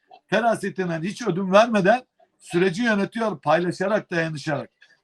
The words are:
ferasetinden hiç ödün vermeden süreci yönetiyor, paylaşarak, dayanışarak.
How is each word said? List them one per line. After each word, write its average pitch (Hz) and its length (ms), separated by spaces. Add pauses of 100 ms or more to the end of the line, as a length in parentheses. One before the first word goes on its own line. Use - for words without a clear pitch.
(280)
ferasetinden 185 760
hiç 208 240
ödün 185 240
vermeden 220 520 (360)
süreci 180 440
yönetiyor, 208 580
paylaşarak, 175 680
dayanışarak. 156 600 (320)